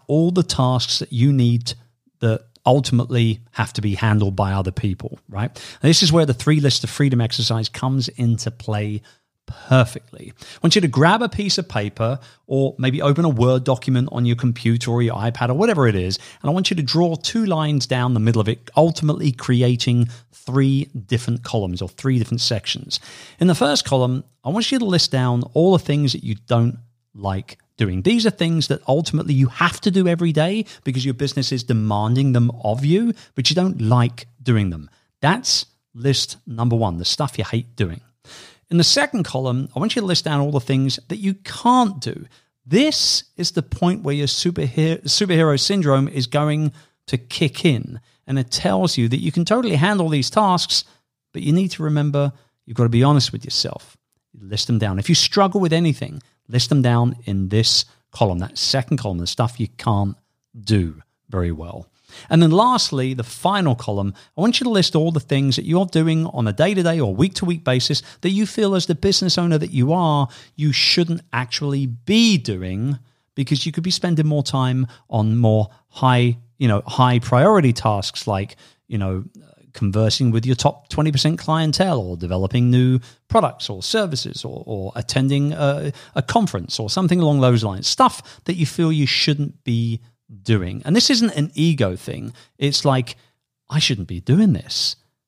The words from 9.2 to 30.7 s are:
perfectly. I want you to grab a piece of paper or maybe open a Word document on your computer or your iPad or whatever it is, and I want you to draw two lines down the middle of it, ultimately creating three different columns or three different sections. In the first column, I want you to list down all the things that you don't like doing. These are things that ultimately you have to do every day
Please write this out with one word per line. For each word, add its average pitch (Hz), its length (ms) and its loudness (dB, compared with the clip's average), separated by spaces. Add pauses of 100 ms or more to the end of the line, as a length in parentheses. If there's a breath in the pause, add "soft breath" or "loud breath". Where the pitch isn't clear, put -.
perfectly. - 960 -2
I - 220 -20
want 170 140 4
you 208 40 4
to 170 80 0
grab 160 320 2
a 240 80 -2
piece 202 300 -4
of 180 100 -6
paper 113 520 -4 (260 loud breath)
or 135 320 -2
maybe 131 240 0
open 143 220 2
a 170 40 2
Word 127 360 2
document 127 480 0
on 120 120 -2
your 120 120 2
computer 117 560 0
or 120 100 2
your 113 140 0
iPad 117 320 -2
or 127 60 0
whatever 165 340 2
it 101 80 2
is, 92 200 -2 (240 loud breath)
and 131 80 -4
I 147 60 0
want 185 160 0
you 196 60 -2
to 160 60 -2
draw 165 340 0
two 226 280 -2
lines 151 440 0
down 123 260 0
the 110 60 2
middle 110 200 2
of 107 80 0
it, 120 280 -6
ultimately 156 560 2
creating 120 760 2 (240 loud breath)
three 135 520 0 (220)
different 120 360 -4
columns 92 400 -4
or 92 60 -8
three 131 320 -2
different 117 200 -4
sections. - 600 -6 (400 loud breath)
In 175 80 4
the 170 80 4
first - 280 0
column, 127 380 0 (220)
I 131 60 -4
want 226 200 -2
you 269 80 0
to 240 60 -2
list 180 260 0
down 123 320 0 (120)
all 175 180 4
the 175 120 2
things 143 280 0
that - 100 -6
you 110 140 -4 (100)
don't 120 320 2 (340)
like 98 460 -8 (180)
doing. 92 260 -2
These 220 240 2
are 214 40 2
things 165 380 -2
that 139 180 -2
ultimately 147 480 -2
you 131 140 4
have - 320 -2
to 214 100 0
do 185 160 2
every 170 260 0
day 185 340 0 (180 loud breath)